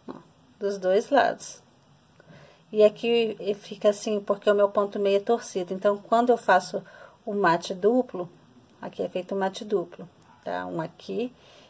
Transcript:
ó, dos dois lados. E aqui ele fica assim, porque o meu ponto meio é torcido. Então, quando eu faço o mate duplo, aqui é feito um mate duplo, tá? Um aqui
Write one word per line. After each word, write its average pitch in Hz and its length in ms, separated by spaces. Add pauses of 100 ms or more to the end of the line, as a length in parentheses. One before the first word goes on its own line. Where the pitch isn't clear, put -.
ó, - 60 (440)
dos 196 200
dois 190 320
lados. - 520 (1120)
E 214 100
aqui 226 560
ele 190 160
fica 208 360
assim, 208 320
porque 202 280
o 202 60
meu 202 140
ponto 202 280
meio 202 200
é - 20
torcido. 202 540
Então, 208 240
quando 233 320
eu 233 80
faço 190 440 (440)
o 214 80
mate 175 400
duplo, 190 560 (520)
aqui - 220
é 180 60
feito 185 260
um - 20
mate 190 280
duplo, 185 420 (380)
tá? 90 200
Um 90 140
aqui 196 560 (340)